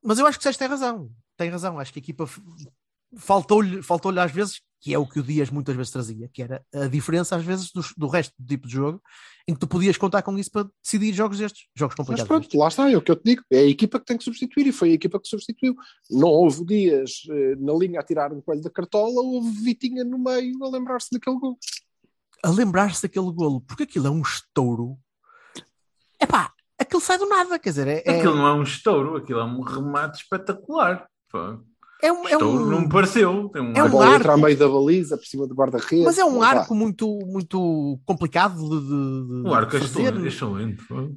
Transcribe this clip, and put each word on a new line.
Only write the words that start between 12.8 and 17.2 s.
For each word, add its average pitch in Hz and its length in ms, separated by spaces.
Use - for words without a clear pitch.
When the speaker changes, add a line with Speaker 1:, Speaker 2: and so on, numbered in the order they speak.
Speaker 2:
é 233 60
o 147 40
que - 100
eu 165 40
te - 100
digo, 240 160
é 131 80
a 143 80
equipa 208 320
que - 60
tem 233 120
que 233 60
substituir 254 440
e 262 40
foi 175 200
a - 20
equipa 180 260
que - 80
substituiu. 240 480
Não 151 160
houve 160 380
Dias, 170 640